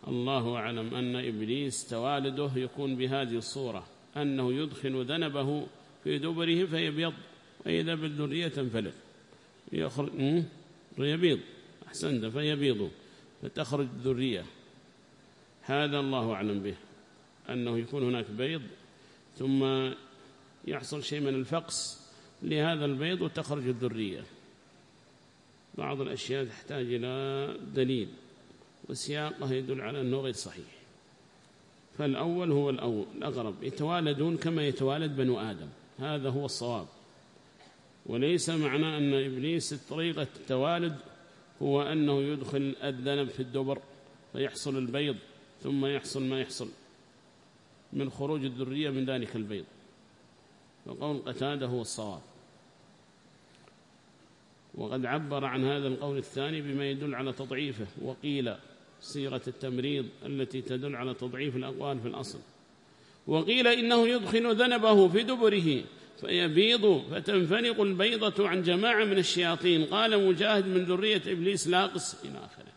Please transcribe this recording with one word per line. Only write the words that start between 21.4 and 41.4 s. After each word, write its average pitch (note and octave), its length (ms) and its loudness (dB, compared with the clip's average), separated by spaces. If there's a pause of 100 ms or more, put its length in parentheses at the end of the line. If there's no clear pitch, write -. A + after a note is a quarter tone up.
لهذا D#3 420 0
البيض D3+ 360 -2
وتخرج D3 460 -4
الذرية. A2+ 560 -2 (1500)
بعض C#3 240 -4
الأشياء C3+ 440 -4
تحتاج B2 480 -8
إلى C3+ 640 -4 (180)
دليل، B2+ 320 2 (800)
وسياقه D3 640 -4
يدل C3 280 -4
على C3 200 -6
أنه B2+ 180 0
غير C3 140 -4
صحيح، F2+ 320 -12 (1300)
فالأول D#3+ 540 0
هو C#3+ 180 4
الأول، A2+ 360 -2 (120)
الأغرب، A#2 460 -6
"يتوالدون D3+ 760 0
كما D#3+ 300 0
يتوالد C#3 480 0
بنو B2+ 240 2
آدم"، F2+ 300 -6 (300)
هذا C#3 300 -2
هو C#3 160 -2
الصواب، A#2 420 -4 (1160)
وليس D3 440 2
معنى D#3 480 2
أن C#3+ 160 4
إبليس C3+ 600 0
طريقة D#3 600 -4
التوالد D#3+ 600 0 (640)